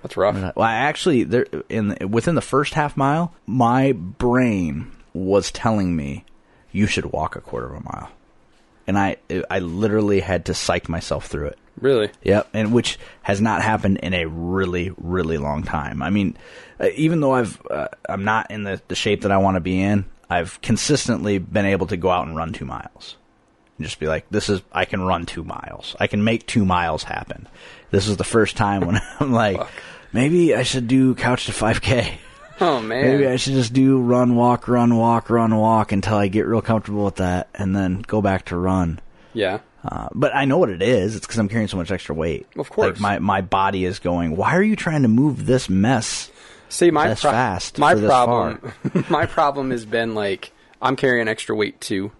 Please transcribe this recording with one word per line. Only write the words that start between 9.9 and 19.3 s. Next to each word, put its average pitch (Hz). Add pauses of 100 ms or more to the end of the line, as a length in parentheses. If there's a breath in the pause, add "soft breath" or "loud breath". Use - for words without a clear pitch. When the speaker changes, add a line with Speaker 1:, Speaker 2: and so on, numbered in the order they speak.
Speaker 2:
had 87
to 90
psych -
myself 82
through 73
it. - (200)
Speaker 1:
Really? 120 (140)
Speaker 2:
Yep. 101
And 107
which - (240 loud breath)
has 98
not 104
happened 101
in 92
a 85
really, 87
really 85
long 73
time. 71
I 78
mean, 98 (440 loud breath)
uh, -
even 156
though 135
I've, 117
uh, 73 (220)
I'm 98
not 110
in 104
the, 95
the 90
shape 104
that 98